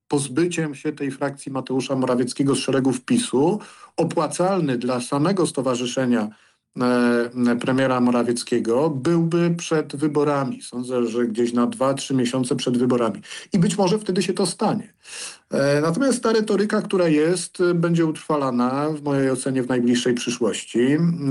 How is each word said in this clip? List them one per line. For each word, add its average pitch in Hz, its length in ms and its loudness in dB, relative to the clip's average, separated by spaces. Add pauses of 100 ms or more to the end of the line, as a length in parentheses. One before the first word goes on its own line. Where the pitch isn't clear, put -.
pozbyciem 151 640 -2
się 147 180 -6
tej 143 180 -6
frakcji 143 420 -6
Mateusza 131 440 -2
Morawieckiego 127 580 0
z - 40 0
szeregów 131 420 0
pisu, 139 600 0 (360)
opłacalny 170 840 0
dla 123 220 -2
samego 156 460 0
stowarzyszenia, 123 840 0 (520)
e, 120 800 2
premiera 131 400 2
Morawieckiego, 120 920 2
byłby 170 680 2
przed 151 380 -4
wyborami. 143 680 0
Sądzę, 123 440 -4
że 117 200 0
gdzieś 117 260 0
na 120 140 2
dwa, 123 280 0
trzy 135 200 -4
miesiące 127 420 0
przed 123 220 -2
wyborami. 120 420 2 (320)
I 202 60 2
być 175 200 2
może 196 200 2
wtedy 190 240 -2
się 180 100 -2
to 196 140 0
stanie. 165 460 -4 (580)
E, 143 300 2
natomiast 208 420 0
ta 226 100 2
retoryka, 208 500 0
która 180 260 2
jest, 160 520 2
e, 175 140 4
będzie 170 320 2
utrwalana 139 840 -2
w 147 120 -6
mojej 139 280 0
ocenie 131 320 -2
w 123 60 -4
najbliższej 123 460 2
przyszłości. 117 720 -2 (440)